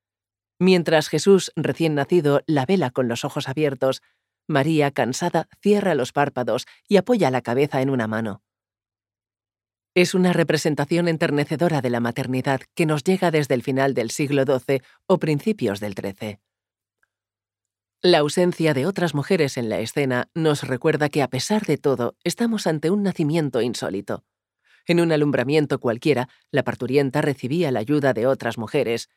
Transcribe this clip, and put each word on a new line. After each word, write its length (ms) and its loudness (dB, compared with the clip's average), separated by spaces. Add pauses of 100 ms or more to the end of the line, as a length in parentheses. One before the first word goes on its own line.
(580)
Mientras 500 4
Jesús, 460 2
recién 400 -2
nacido, 520 2
la 180 0
vela 260 0
con 160 0
los 160 -4
ojos 240 -6
abiertos, 540 -2 (460)
María, 440 2
cansada, 560 -2 (140)
cierra 340 2
los 160 -2
párpados 540 -2 (220)
y 100 4
apoya 320 2
la 120 0
cabeza 400 0
en 80 0
una 180 0
mano. 340 -6 (1500)
Es 180 4
una 200 4
representación 760 0
enternecedora 760 0
de 80 -2
la 100 0
maternidad 600 -2 (140)
que 100 0
nos 180 -2
llega 280 2
desde 240 0
el 80 -2
final 300 0
del 180 -4
siglo 340 0
doce 360 0 (260)
o 100 2
principios 640 -2
del 160 -8
trece. 440 -10 (1600)
La 180 4
ausencia 540 0
de 120 -2
otras 280 -2
mujeres 440 0
en 100 -4
la 120 -4
escena 540 -2
nos 300 0
recuerda 460 0
que, 120 -2
a 60 0
pesar 380 -2
de 120 0
todo, 460 -2
estamos 420 -4
ante 260 -2
un 120 0
nacimiento 580 0
insólito. 600 -6 (640)
En 160 2
un 100 2
alumbramiento 680 0
cualquiera, 500 0 (200)
la 140 0
parturienta 580 0
recibía 500 -2
la 80 0
ayuda 340 0
de 120 -2
otras 320 -2
mujeres, 600 -4